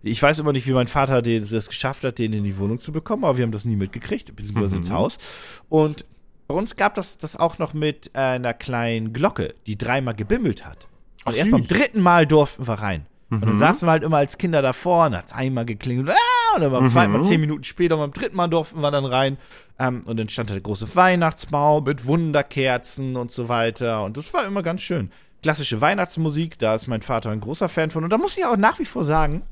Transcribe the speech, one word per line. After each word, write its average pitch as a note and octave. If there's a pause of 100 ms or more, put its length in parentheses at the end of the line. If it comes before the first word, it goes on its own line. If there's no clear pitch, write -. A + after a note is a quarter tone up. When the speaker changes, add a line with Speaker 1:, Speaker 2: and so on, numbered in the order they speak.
Speaker 1:
Ich A2
weiß D3+
immer D3+
nicht, B2+
wie C3+
mein B2
Vater C3+
den, A2+
das A2
geschafft -
hat, B2+
den A2
in G#2
die F#2+
Wohnung G#2
zu -
bekommen, D#3+
aber C3+
wir B2+
haben A#2
das G#2
nie A2+
mitgekriegt, -
beziehungsweise G#2
ins F2
Speaker 2:
Mhm. G2+
Speaker 1:
Haus. G#2 (500)
Und D3+ (420)
bei C#3
uns G3+
gab G3+
das, -
das -
auch E3
noch D#3
mit, D3+
äh, C3+
einer B2+
kleinen A#2
Glocke, D#3 (140)
die G#2
dreimal B2
gebimmelt B2+
hat. - (380)
Und A#2
Speaker 2:
Ach, A2
Speaker 1:
erst G3
beim -
Speaker 2:
süß. F3
Speaker 1:
dritten A#3+
Mal F3
durften C#3+
wir A#2
rein. G2 (260)
Und G#2+
dann G#2
Speaker 2:
Mhm. G#2
Speaker 1:
saßen E3+
wir E3
halt D#3+
immer D#3
als C#3+
Kinder E3
davor E3+
und B2
hat's -
einmal B2+
geklingelt, B2
ah, A#4
und D#4+
dann C#3
beim B2+
Speaker 2:
Mhm. B2+
Speaker 1:
zweiten E3
Mal A#2
zehn F3+
Minuten D3+
später, E3
beim D3
dritten -
Mal F3
durften D#3+
wir D3
dann C#3+
rein. C3+ (400)
Ähm, B2+
und A2+
dann A2
stand A2+
da G2+
der F#2+
große G#2
Weihnachtsbaum D#3
mit C3
Wunderkerzen C3+
und A#2+
so A#2+
weiter. A#2
Und G#2+
das D#3
war D4
immer G3
ganz E3+
schön. D#3 (320)
Klassische C#3+
Weihnachtsmusik, D#3+
da A2
ist -
mein A2+
Vater A2+
ein G#2+
großer C#3+
Fan D#3+
von. D#3+
Und E3+
da G#3+
muss F#4
ich F#4
auch A#3
nach G#3
wie D#4
vor -
sagen D3+